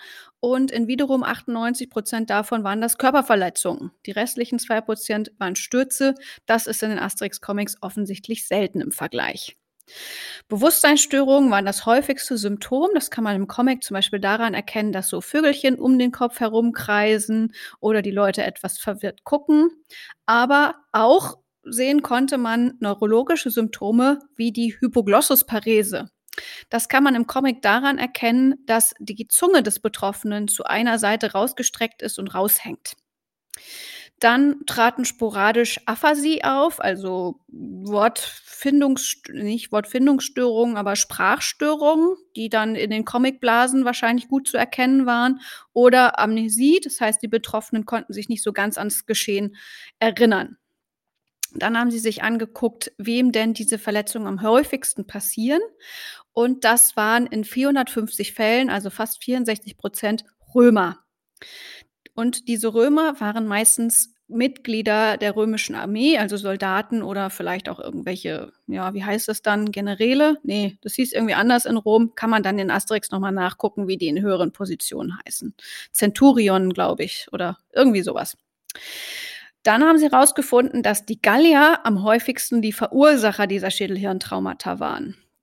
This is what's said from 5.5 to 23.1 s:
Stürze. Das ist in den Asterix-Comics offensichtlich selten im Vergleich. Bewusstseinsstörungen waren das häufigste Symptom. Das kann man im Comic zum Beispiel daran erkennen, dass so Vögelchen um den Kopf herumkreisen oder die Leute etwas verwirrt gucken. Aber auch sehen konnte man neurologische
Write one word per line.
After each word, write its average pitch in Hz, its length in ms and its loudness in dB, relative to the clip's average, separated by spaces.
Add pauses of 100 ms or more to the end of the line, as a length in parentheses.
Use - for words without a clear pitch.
Stürze. 269 600 0 (320)
Das 226 200 0
ist 220 160 -6
in 220 60 -2
den 208 100 -4
Asterix-Comics 202 840 -6
offensichtlich 202 640 -8
selten 190 320 -2
im - 100 -6
Vergleich. - 680 -8 (920)
Bewusstseinsstörungen 277 1000 4
waren 196 160 2
das - 180 -4
häufigste 262 540 0
Symptom. 208 560 -2
Das 294 160 -2
kann 226 140 -4
man 202 120 -2
im 196 120 -2
Comic 254 360 0
zum 196 120 -6
Beispiel 196 240 -2
daran 214 340 0
erkennen, 208 380 -4
dass 185 160 -4
so - 120 -6
Vögelchen 285 580 2
um 254 200 4
den 247 120 2
Kopf 240 300 -4
herumkreisen 220 1120 0 (280)
oder 214 200 0
die 202 100 -4
Leute 196 320 0
etwas - 360 -6
verwirrt 202 460 -8
gucken. 302 440 4 (560)
Aber 262 520 2 (160)
auch 233 440 4 (280)
sehen 262 360 0
konnte 269 380 0
man 240 420 0
neurologische 220 680 0